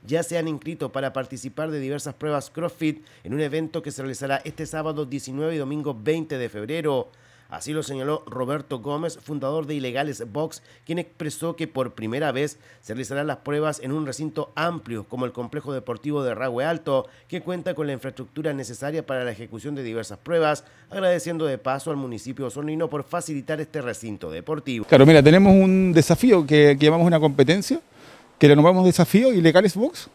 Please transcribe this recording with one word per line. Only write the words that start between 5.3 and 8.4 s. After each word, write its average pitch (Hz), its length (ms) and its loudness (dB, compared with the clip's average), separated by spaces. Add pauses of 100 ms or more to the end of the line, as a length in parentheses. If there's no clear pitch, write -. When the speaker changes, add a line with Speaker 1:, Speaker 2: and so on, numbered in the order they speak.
Speaker 1:
y - 20 -4
domingo 143 420 -6
veinte 151 380 -4
de 123 100 -4
febrero. 131 640 -4 (400)
Así 104 220 -12
lo 156 100 -4
señaló 139 460 -6
Roberto 127 520 -6